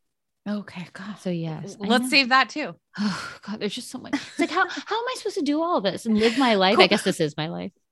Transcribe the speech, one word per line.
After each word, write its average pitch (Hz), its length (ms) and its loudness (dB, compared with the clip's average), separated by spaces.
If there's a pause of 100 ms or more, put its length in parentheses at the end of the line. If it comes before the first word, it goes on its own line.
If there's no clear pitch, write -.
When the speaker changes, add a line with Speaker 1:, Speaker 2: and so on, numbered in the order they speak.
(480)
Speaker 1:
Okay, 196 460 -8
God. 190 260 -14
Speaker 2:
So 185 100 -6
yes, 165 540 -6
I 202 40 -4
Speaker 1:
Let's 247 180 4
Speaker 2:
know. 254 40 -6
Speaker 1:
save 277 200 4
that 262 200 4
too. 226 260 -8 (100)
Speaker 2:
<sighs> - 140 -16
Oh 202 460 -4
God, 202 140 -10
there's 202 160 -4
just - 140 -12
so - 100 -12
much. - 140 -8
It's - 260 -8
like, 330 100 2
how, 359 180 2
how 359 300 -6
am 466 100 -4
I 508 100 -4
supposed 427 200 -6
to 381 60 -2
do 294 180 2
all 330 200 2
this 185 240 -2
and 220 120 2
live 226 200 2
my 254 180 4
life? 190 200 4
Speaker 1:
Cool. - 80 8
Speaker 2:
I 185 40 8
guess 202 160 2
this 185 160 0
is 151 180 0
my 156 120 -4
life. 180 220 -8 (200)